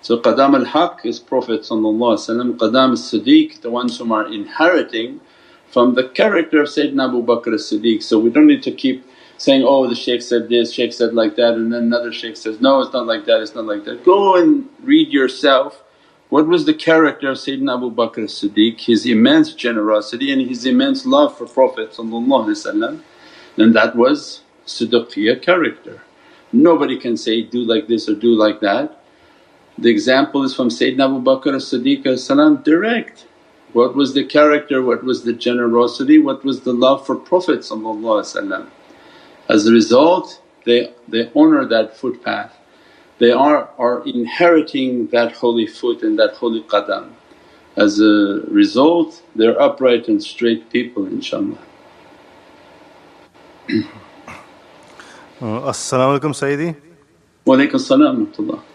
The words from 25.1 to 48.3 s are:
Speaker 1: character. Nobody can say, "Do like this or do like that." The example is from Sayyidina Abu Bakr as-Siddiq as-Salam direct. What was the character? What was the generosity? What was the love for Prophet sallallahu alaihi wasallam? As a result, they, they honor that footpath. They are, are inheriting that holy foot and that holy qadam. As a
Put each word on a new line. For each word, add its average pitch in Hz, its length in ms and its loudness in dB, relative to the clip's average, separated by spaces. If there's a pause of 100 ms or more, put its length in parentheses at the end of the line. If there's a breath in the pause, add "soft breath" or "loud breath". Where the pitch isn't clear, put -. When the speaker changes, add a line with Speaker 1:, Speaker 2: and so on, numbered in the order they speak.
Speaker 1:
character. 170 600 -2 (500 soft breath)
Nobody 139 440 4
can 120 200 -6
say, 113 240 -2
"Do 120 220 -6
like 113 240 -2
this 113 200 -2
or 107 60 -2
do 117 220 2
like 107 260 0
that." 113 400 -4 (800 soft breath)
The 117 100 4
example 131 540 0
is - 100 -4
from 123 160 -2
Sayyidina 131 360 0
Abu 135 180 -2
Bakr 135 320 0
as-Siddiq 135 500 -4
as-Salam 139 520 2
direct. 202 680 -2 (460)
What 120 240 2
was 135 180 0
the 135 120 0
character? 147 580 2
What 117 200 -2
was 123 200 -4
the 117 100 -2
generosity? 123 840 2
What 135 240 -2
was 135 180 -4
the 131 120 -4
love 131 340 2
for 127 80 -2
Prophet 180 460 0
sallallahu 107 600 -4
alaihi - 160 -12
wasallam? 95 280 -8 (840 loud breath)
As 107 180 2
a 113 60 4
result, 117 680 4 (260)
they, 120 280 0 (140)
they 117 280 -4
honor 151 300 4
that 110 320 -2
footpath. 107 580 -8 (640 soft breath)
They 120 120 6
are, 139 460 2
are 120 300 -2
inheriting 131 1000 0
that 117 260 0
holy 117 340 -2
foot 117 360 -6
and 107 160 0
that 107 160 2
holy 113 260 -4
qadam. 98 480 -4 (640 soft breath)
As 104 240 0
a 104 480 2